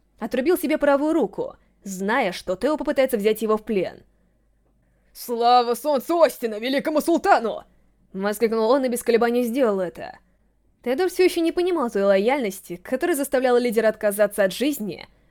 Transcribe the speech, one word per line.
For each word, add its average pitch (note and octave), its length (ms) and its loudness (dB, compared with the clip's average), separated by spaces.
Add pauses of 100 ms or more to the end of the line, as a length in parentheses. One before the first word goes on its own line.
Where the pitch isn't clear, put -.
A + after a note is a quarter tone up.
(180)
отрубил C4 400 0
себе D4+ 180 0
правую C#4+ 380 2
руку, A3 420 -2 (280)
зная, G3 480 -2
что - 220 -8
Тео D4 220 -2
попытается C4 400 0
взять G#3+ 240 0
его G#3+ 160 0
в G#3+ 80 -12
плен. F#3 380 -4 (1120)
«Слава A#3+ 600 2
солнцу D4+ 480 0
Остина, A3+ 360 0
великому C4+ 420 0
султану!» D4+ 640 2 (480)
воскликнул G#3+ 580 0
он C4 140 4
и B3+ 40 -2
без A3+ 140 -4
колебаний A#3 420 2
сделал A3+ 360 0
это. E3 380 -10 (680)
Теодор C#4+ 260 -2
все F4+ 140 2
еще F4 160 2
не E4 120 0
понимал E4+ 380 -2
той G3 140 0
лояльности, G3+ 720 0
которая D4 400 -2
заставляла B3+ 420 0
лидера A3+ 300 0
отказаться G#3 560 0
от F#3+ 80 0
жизни A3+ 540 -6 (240)